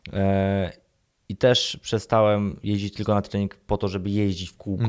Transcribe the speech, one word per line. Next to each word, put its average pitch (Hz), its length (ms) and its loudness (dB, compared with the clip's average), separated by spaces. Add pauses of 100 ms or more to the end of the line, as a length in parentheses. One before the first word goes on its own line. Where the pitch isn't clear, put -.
(140)
e, 98 580 0 (580)
i 98 80 -8
też 127 440 2
przestałem 104 840 2
jeździć 101 300 -2
tylko 107 200 -2
na 101 80 2
trening 101 340 -4
po - 220 -4
to, 104 100 -2
żeby 95 220 -4
jeździć 98 400 -2
w - 80 -20
kółko, 101 320 -4